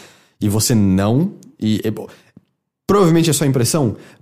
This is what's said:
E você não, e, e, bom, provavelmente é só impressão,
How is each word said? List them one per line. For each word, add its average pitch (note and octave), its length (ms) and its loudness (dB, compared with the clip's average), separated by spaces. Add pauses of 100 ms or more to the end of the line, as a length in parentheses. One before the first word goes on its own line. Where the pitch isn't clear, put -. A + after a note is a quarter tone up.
(400)
E G#2 80 -2
você A2 260 -2
não, G#2+ 580 2 (280)
e, G#2+ 240 -2
e, A2 60 -2
bom, G#2+ 160 -12 (800)
provavelmente E3 440 2
é - 20 0
só D3+ 140 -2
impressão, C3 500 0 (260)